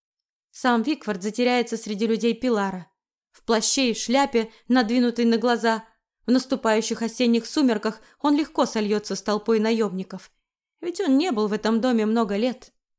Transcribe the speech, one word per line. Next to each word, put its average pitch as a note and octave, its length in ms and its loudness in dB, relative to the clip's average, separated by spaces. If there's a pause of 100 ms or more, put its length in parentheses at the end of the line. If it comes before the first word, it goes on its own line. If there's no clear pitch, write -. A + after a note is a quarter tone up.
(500)
Сам A#3+ 320 0
Викфорд A3 400 -4
затеряется A#3 560 -2
среди G#3+ 280 -4
людей A3+ 280 0
Пилара. G3+ 580 -4 (380)
В - 120 -20
плаще A3+ 500 0
и - 20 -8
шляпе, A#3+ 560 0 (180)
надвинутой A#3+ 560 2
на A#3 140 4
глаза, A3+ 480 0 (400)
в - 40 2
наступающих A3+ 680 0
осенних A#3 460 0
сумерках A3 560 0 (180)
он D4 160 2
легко D4 300 0
сольется G#3 500 -2
с - 60 -8
толпой G#3+ 380 0
наемников. G#3 680 -2 (520)
Ведь F4 180 -6
он D4 160 2
не E4 160 0
был G#3+ 160 0
в G3 60 -4
этом A3+ 260 0
доме A#3 240 2
много G#3+ 320 0
лет. A#3 340 -4 (280)